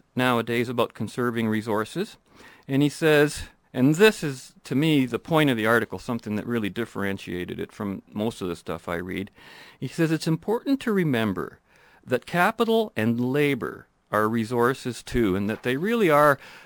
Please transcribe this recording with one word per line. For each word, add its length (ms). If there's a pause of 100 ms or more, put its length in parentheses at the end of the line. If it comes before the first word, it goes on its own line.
(160)
nowadays 520
about 280
conserving 520
resources." 720 (500)
And 140
he 80
says, 540 (280)
and 240
this 280
is, 300 (100)
to 100
me, 320
the 140
point 320
of 60
the 100
article, 320
something 360
that 120
really 220
differentiated 880
it 120
from 300 (100)
most 300
of 60
the 80
stuff 340
I 60
read. 340 (500)
He 80
says, 240
"It's 160
important 540
to 100
remember 680 (440)
that 220
capital 720
and 360
labor 540 (260)
are 160
resources 760
too, 320
and 120
that 140
they 160
really 320
are, 300 (260)